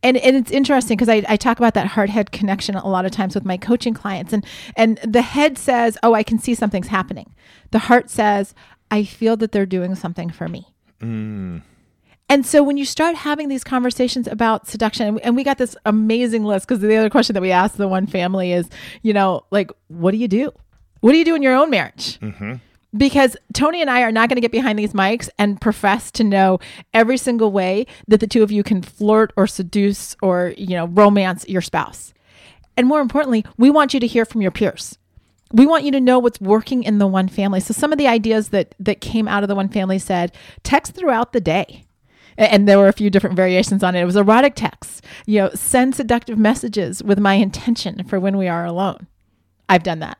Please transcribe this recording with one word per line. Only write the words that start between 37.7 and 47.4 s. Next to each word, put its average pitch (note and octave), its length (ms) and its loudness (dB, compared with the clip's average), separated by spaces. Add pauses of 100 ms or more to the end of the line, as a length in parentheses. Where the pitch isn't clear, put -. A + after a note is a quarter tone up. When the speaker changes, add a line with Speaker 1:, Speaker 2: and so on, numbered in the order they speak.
Speaker 1:
some D4+ 200 0
of D4+ 60 -2
the C#4+ 100 2
ideas A3 400 0
that, - 320 -2
that G3 200 -2
came A3 280 -4
out G3+ 160 -2
of G3 40 -6
the G3+ 60 -2
one G3 140 -2
family F#3+ 300 -2
said, F3 340 -4 (320)
"Text - 300 -2
throughout C4 380 -2
the A#3 80 0
day." F3 440 -4 (540)
A-, A3 140 4
and G3+ 160 4
there G3 100 8
were G3 100 8
a G3 40 4
few G#3 180 0
different F#3+ 260 0
variations F#3 460 2
on F3+ 120 0
it. F3+ 60 0
It F3 60 2
was F3+ 100 0
erotic A3+ 380 4
texts, - 480 -8 (240)
you G#3+ 140 2
know, F#3+ 140 0
send B3+ 400 0
seductive A#3 440 -2
messages G#3 640 0
with G3+ 160 2
my G3 160 4
intention G3 720 -2